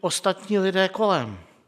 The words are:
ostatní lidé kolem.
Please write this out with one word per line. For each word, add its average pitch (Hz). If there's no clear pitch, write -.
ostatní 190
lidé 190
kolem. 160